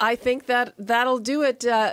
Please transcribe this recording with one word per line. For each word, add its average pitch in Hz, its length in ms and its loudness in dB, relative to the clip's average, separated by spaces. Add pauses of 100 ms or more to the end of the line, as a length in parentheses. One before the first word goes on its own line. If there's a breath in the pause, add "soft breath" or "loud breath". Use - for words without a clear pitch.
I 226 160 2
think 247 300 -2
that 247 300 0
that'll 233 420 0
do 262 240 -2
it. 254 220 0
Uh, 220 280 2